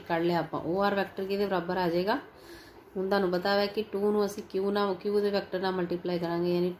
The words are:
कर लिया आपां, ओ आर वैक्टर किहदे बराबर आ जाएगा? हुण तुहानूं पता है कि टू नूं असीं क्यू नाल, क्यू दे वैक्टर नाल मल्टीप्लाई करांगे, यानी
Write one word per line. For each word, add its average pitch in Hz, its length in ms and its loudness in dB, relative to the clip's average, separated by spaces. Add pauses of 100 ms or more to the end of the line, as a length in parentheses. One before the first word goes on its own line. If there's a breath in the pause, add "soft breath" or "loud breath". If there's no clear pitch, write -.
कर 165 140 2
लिया 170 180 4
आपां, - 220 -4
ओ 175 200 0
आर 202 140 4
वैक्टर 190 300 -2
किहदे 196 220 0
बराबर 180 300 0
आ 180 100 2
जाएगा? 185 340 0 (760 loud breath)
हुण 190 140 -2
तुहानूं 196 220 2
पता 180 220 0
है 202 140 2
कि 208 160 -4
टू 208 280 0
नूं 208 140 2
असीं 196 260 -6
क्यू 190 200 0
नाल, 202 300 2
क्यू 208 200 2
दे 202 100 2
वैक्टर 190 300 -2
नाल 190 120 0
मल्टीप्लाई 175 460 -2
करांगे, 175 340 0
यानी 175 260 2